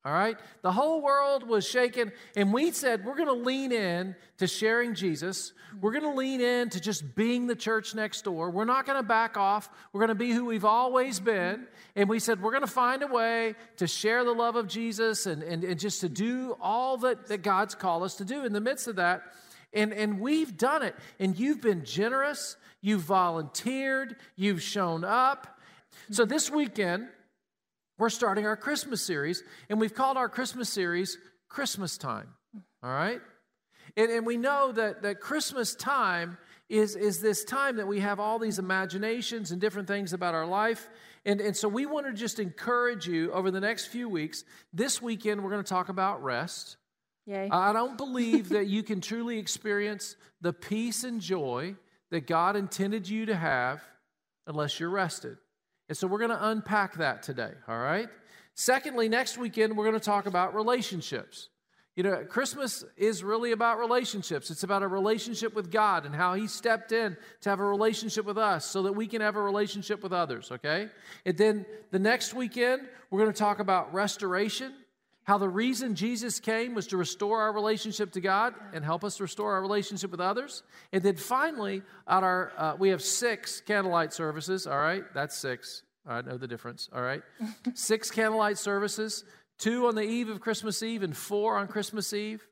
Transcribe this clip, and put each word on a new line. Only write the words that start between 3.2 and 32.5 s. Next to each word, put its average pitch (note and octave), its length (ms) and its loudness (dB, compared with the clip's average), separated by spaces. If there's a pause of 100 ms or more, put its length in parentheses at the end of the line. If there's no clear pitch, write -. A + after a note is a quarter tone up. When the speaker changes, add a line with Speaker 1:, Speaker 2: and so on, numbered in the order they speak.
Speaker 1:
lean B3+ 400 0
in F#3+ 460 0 (200)
to F#3 100 2
sharing A3+ 480 2
Jesus. E3+ 580 -2 (260)
We're G#3 140 2
gonna D4 200 0
lean C4 280 0
in A#3+ 300 2
to F3+ 100 -4
just D#3 340 -4
being A#3+ 320 2
the A#3+ 80 0
church A3 400 -2
next G#3+ 280 -4
door. E3+ 260 -2
We're F#3+ 160 0
not B3+ 200 2
gonna C4+ 160 2
back A3+ 360 2
off. G3+ 320 2 (240)
We're G3+ 80 2
gonna A3+ 120 4
be A#3 180 0
who A#3 120 2
we've A3 220 0
always B3 560 4
been." G3+ 460 0 (280)
And G3+ 140 6
we A3+ 100 4
said, G#3+ 220 2
"We're A3 100 2
gonna C4+ 160 2
find B3+ 340 2
a C#4+ 60 -2
way A3+ 480 2 (220)
to F3 100 0
share A3+ 380 2
the A#3+ 80 2
love A#3 240 2
of A3+ 100 0
Jesus A3 580 0
and, D#3+ 160 -2
and, E3 220 -4
and F3+ 160 -2
just G3 220 -2
to F3+ 80 0
do A#3+ 500 -2
all B3+ 380 0
that, B3 300 0
that G3+ 140 -4
God's G3 320 2
called F3 300 0
us F#3 120 -4
to G3+ 100 -6
do C4+ 180 -4
in A#3 80 -2
the G#3 80 0
midst B3 300 -2
of G#3 80 -4
that." F3+ 240 4 (500)
And, G#3+ 220 2
and G#3 260 0
we've C4+ 380 0
done C#4 260 2
it. G#3 140 -4 (200)
And F#3+ 220 0
you've B3+ 220 2
been F#3 240 2
generous. A#3+ 720 -2 (240)
You've G3 220 2
volunteered. G3+ 1120 0 (180)
You've F#3 260 2
shown E3+ 440 0
up. B3+ 560 2 (500)
So A3 140 6
this C4+ 260 0
weekend, A3 560 0 (920)
we're A3+ 100 4
starting G#3+ 380 2
our G#3+ 100 0
Christmas C4+ 460 -4
series, D#3 400 -2 (260)
and G#3+ 100 2
we've A3 140 2
called C4 240 2
our B3 100 2
Christmas B3 400 -4
series F3 520 -2 (280)
Christmas G3+ 480 -4
Time, A2+ 320 -6 (540)